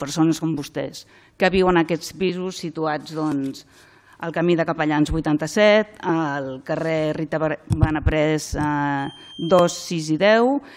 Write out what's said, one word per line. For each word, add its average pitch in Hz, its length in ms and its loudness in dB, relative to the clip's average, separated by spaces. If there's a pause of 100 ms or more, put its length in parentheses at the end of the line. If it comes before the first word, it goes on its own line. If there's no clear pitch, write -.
persones 156 400 2
com 160 160 -2
vostès, 139 480 -8 (320)
que 185 160 2
viuen 185 240 4
en 165 80 6
aquests 165 320 -6
pisos 180 400 -4
situats, 156 560 -6
doncs, 147 540 -4 (520)
al 170 140 -6
camí 175 240 2
de 165 80 2
Capellans 156 480 0
vuitanta-set, 185 880 2
al 143 640 -4
carrer 156 500 -2
Rita 156 240 -4
Bar-, 156 200 -2 (100)
Benaprés, 156 840 0
eh, 143 540 -2 (280)
dos, 175 360 4
sis 156 380 -6
i 156 60 0
deu, 226 460 4 (140)